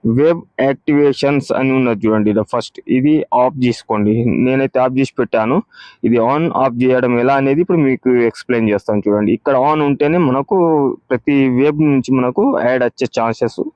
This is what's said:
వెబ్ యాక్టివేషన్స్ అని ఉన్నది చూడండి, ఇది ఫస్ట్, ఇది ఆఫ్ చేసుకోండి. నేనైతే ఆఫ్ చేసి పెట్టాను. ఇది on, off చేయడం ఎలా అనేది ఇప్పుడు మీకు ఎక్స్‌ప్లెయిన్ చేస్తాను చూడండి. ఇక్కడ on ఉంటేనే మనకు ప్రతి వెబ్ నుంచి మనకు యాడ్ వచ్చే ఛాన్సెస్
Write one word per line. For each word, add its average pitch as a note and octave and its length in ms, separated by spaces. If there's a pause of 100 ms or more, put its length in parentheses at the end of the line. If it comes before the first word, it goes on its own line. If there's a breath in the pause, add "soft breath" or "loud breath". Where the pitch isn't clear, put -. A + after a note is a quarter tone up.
(180)
వెబ్ E3 240 (180)
యాక్టివేషన్స్ C#3 920
అని C3 260
ఉన్నది A2+ 280
చూడండి, G#2+ 240
ఇది G#2+ 220
ఫస్ట్, - 260 (100)
ఇది C3+ 260 (200)
ఆఫ్ B2+ 300
చేసుకోండి. G#2+ 500 (300)
నేనైతే C3 360
ఆఫ్ B2+ 180
చేసి C3+ 200
పెట్టాను. A#2 400 (460 loud breath)
ఇది A#2 160 (120)
on, D3+ 120 (180)
off B2 200
చేయడం B2+ 360
ఎలా C3 220
అనేది C#3 240
ఇప్పుడు F3 240
మీకు B2+ 240 (160)
ఎక్స్‌ప్లెయిన్ A2+ 440
చేస్తాను G#2 360
చూడండి. G#2 240
ఇక్కడ C3+ 240 (140)
on D#3 180
ఉంటేనే D3 400
మనకు C3+ 300 (520)
ప్రతి C3+ 260 (220)
వెబ్ D3 240
నుంచి C3+ 380
మనకు B2+ 240 (240)
యాడ్ B2+ 200
వచ్చే B2 200 (100)
ఛాన్సెస్ A2+ 420 (160)